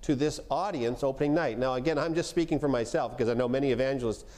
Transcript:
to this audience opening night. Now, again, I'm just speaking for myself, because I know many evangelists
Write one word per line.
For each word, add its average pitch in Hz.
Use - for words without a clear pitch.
to 156
this 147
audience 139
opening 139
night. 143
Now, 131
again, 143
I'm 165
just 165
speaking 160
for 147
myself, 123
because 117
I 120
know 123
many 135
evangelists 123